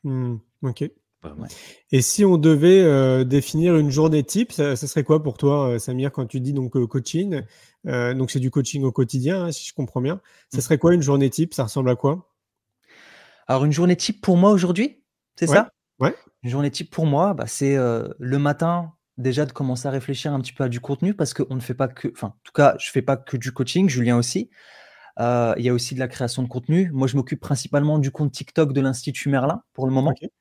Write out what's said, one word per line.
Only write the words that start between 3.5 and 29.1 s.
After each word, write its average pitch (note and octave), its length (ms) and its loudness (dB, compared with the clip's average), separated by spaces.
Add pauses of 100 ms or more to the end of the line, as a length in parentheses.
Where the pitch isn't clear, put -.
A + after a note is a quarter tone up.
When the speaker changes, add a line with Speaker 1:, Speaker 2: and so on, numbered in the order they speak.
Speaker 1:
une D3 120 4
journée D3+ 340 2
type, A3+ 280 -2
ça, C#3+ 240 0
ça C3 120 -8
serait D3 160 -2
quoi D#3 200 2
pour C#3+ 140 -6
toi, C#3+ 320 2
euh, A#2+ 100 -2
Samir, C3 320 -4
quand B2+ 160 -6
tu C3+ 120 -8
dis C3 140 -4
donc, C3 220 -4
euh, B2+ 100 2
coaching, D#3+ 560 -4 (460)
euh, B2 260 -2
donc C3 160 -2
c'est C#3 100 -4
du B2+ 120 -2
coaching C#3 320 -2
au C3 80 0
quotidien, C#3 540 -2
hein, E3 60 -4
si - 160 -12
je - 60 -16
comprends B2+ 280 -6
bien. D#3+ 200 -4 (300)
Ça - 60 -6
Speaker 3:
Mhm. B2+ 40 -2
Speaker 1:
serait D#3 160 0
quoi E3 160 4
une F3 80 4
journée C#3 300 2
type ? E3 240 -4
Ça - 80 -2
ressemble B2+ 260 -2
à B2 60 4
quoi ? D3+ 360 -2 (1160)
Speaker 3:
Alors C3 180 2
une D3+ 60 2
journée F3 240 4
type - 260 -6
pour F3+ 160 4
moi F#3+ 140 6
aujourd'hui, F#3 500 0 (340)
c'est E3+ 140 -2
Speaker 1:
Ouais. C#3+ 60 4
Speaker 3:
ça ? A3 160 4 (280)
Speaker 1:
Ouais. - 160 2 (280)
Speaker 3:
Une A#2+ 80 -6
journée C#3+ 200 -2
type - 200 -12
pour D#3+ 140 -2
moi, D#3 280 2
bah, A2+ 140 -6
c'est, C#3 280 0
euh, A#2 320 -2 (120)
le C3 200 -4
matin E3 540 -2 (240)
déjà C3 280 0
de C#3 60 -10
commencer B2+ 360 -4
à C3+ 40 -4
réfléchir C#3 420 -6
un C3+ 80 -2
petit - 120 -10
peu C#3+ 100 -4
à B2+ 60 -2
du A#2+ 100 -6
contenu E3 360 -4
parce D3+ 180 -4
qu'on C3 220 -4
ne B2+ 60 -6
fait B2+ 120 -8
pas C3 140 -2
que, - 220 -8
enfin, - 180 -12
en G#2 160 -14
tout - 100 -20
cas, C#3+ 260 6
je - 120 -10
fais C3 100 0
pas C3+ 160 -2
que C3 200 -10
du B2 140 -6
coaching, F3 380 0
Julien B2 280 2
aussi. D3 320 -2 (720)
Euh, A#2+ 380 2
il A#2+ 80 -4
y B2 40 4
a B2 40 2
aussi B2 220 -4
de B2+ 40 -8
la B2+ 100 -4
création B2+ 340 -6
de B2 60 -4
contenu. E3 440 0
Moi, C3+ 140 0
je A#2+ 80 -2
m'occupe C3+ 240 -2
principalement D3 600 -2
du C#3 120 0
compte D3 220 -4
TikTok D3+ 400 -2
de C#3 80 0
l'Institut C3+ 480 -4